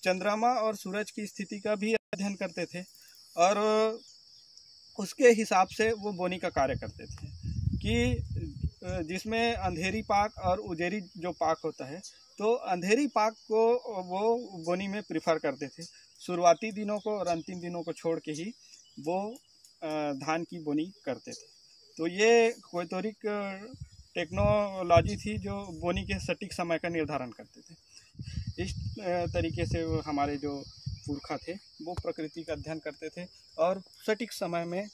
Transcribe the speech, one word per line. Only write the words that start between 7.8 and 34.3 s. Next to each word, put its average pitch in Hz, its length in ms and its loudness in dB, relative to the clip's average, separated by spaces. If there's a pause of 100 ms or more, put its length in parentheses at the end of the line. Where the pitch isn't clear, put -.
अ, 180 160 -4
जिसमें 214 520 0
अंधेरी 185 480 -2
पाक 208 360 2
और 185 220 2
उजेरी 185 420 -2
जो 175 300 -6
पाक 160 340 2
होता 147 200 -4
है, 156 160 -10 (360)
तो 214 160 2
अंधेरी 208 540 2
पाक 220 260 2
को 226 400 4 (280)
वो 196 360 2 (260)
बोनी 180 240 0
में 202 160 -4
प्रेफर 160 360 2
करते 143 280 -2
थे। 160 160 -14 (380)
शुरुआती 175 500 4
दिनों 208 280 -4
को 214 200 -2
और 175 80 -2
अंतिम 175 320 -2
दिनों 175 240 -6
को 160 100 -6
छोड़ 165 260 -2
के 156 120 -8
ही 170 220 -6 (460)
वो, 190 360 -2 (480)
अ, 151 300 -2
धान 156 300 -2
की 170 200 -10
बोनी 156 300 -2 (120)
करते 120 260 -6
थे। - 160 -14 (500)
तो 165 100 -2
ये 226 440 6
कोतोरिक 185 640 -4 (1000)
टेक्नोलॉजी 190 1000 4
थी 214 200 -4
जो 196 420 -6
बोनी 180 240 0
के 190 160 -2
सटीक 180 340 -4
समय 170 240 0
का 170 120 -2
निर्धारण 147 400 -2
करते - 320 -20
थे। - 140 -20 (880)
इस, - 360 -6
अ, 175 260 0
तरीके 165 400 0
से 165 180 0
वो 160 180 0
हमारे 143 360 0
जो 143 260 -4 (260)
पुरखा - 480 -6
थे, 165 160 -8
वो 180 400 -12
प्रकृति 165 500 -6
का 156 100 -6
अध्ययन 151 260 -6
करते 156 300 -10
थे 175 180 -12 (300)
और 185 240 2 (260)
सटीक 214 260 0